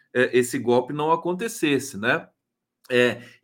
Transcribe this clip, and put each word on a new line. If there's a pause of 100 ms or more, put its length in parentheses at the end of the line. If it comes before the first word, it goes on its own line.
(140)
é,
esse
golpe
não
acontecesse,
né? (640)
É, (220)